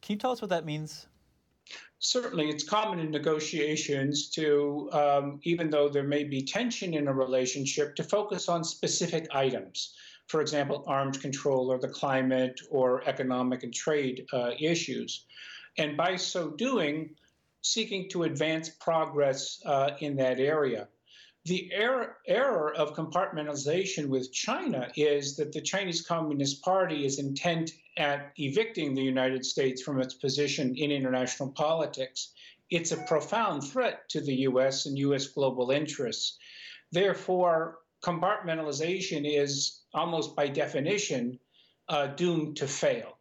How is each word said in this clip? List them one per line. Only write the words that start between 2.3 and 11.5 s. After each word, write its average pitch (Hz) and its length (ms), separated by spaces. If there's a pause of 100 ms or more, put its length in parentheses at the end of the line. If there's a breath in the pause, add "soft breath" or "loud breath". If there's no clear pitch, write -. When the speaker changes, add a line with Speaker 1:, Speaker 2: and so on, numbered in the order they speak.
Speaker 2:
it's 151 120
common 208 360
in 160 120
negotiations 151 1200
to, 147 600
um, 143 520
even 170 260
though 147 180
there 139 160
may 143 200
be 135 180
tension 208 500
in 147 160
a 135 40
relationship, 131 840
to - 80
focus 202 460
on 170 120
specific 165 720
items. 131 600 (320 loud breath)
For 156 160
example, 143 440
arms 135 300
control 135 560